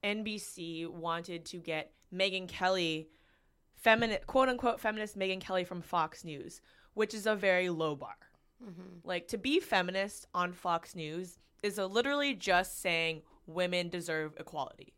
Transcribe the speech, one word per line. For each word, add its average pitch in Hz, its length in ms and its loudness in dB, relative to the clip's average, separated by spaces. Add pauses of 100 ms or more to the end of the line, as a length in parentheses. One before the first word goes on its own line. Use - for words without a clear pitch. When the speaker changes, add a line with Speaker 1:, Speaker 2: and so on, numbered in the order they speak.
Speaker 1:
N 208 220 0
B 214 140 -4
C 165 480 -8
wanted 170 600 -4
to 180 120 -10
get 160 340 -4 (220)
Megyn 185 340 0
Kelly, 170 600 2 (760)
femini-, 226 420 6
quote-unquote 254 540 4
feminist 214 380 -2
Megyn 190 220 0
Kelly 185 240 0
from 180 180 -6
Fox 160 420 0
News, - 360 -10 (340)
which 214 200 0
is 214 120 -2
a 220 80 4
very 185 360 4
low 160 260 0
bar. 127 200 -12 (480)
Speaker 2:
Mm-hmm. 185 180 -14 (200)
Speaker 1:
Like, 175 260 -4
to 226 100 -4
be 277 220 2
feminist 190 760 0
on 180 180 2
Fox 170 420 -2
News 170 440 -8 (240)
is 208 160 0
a, 196 80 0
literally 277 480 2
just 185 460 2
saying 165 420 0 (240)
women 180 420 0
deserve 165 500 -2
equality. - 600 -8